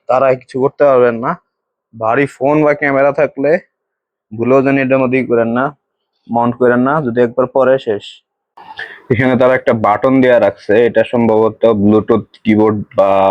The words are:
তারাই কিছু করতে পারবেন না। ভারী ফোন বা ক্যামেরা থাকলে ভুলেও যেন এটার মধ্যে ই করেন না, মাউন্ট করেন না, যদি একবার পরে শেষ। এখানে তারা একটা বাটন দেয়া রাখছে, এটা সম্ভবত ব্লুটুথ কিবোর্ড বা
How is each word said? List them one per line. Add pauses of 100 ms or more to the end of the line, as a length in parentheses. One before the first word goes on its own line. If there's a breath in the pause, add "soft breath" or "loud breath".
তারাই
কিছু
করতে
পারবেন
না। (600)
ভারী (100)
ফোন (100)
বা (100)
ক্যামেরা
থাকলে (800)
ভুলেও
যেন
এটার
মধ্যে
ই
করেন
না, (600)
মাউন্ট
করেন
না, (120)
যদি
একবার (100)
পরে (120)
শেষ। (1080 loud breath)
এখানে
তারা
একটা (120)
বাটন (100)
দেয়া
রাখছে, (140)
এটা (100)
সম্ভবত (220)
ব্লুটুথ (180)
কিবোর্ড (200)
বা (200)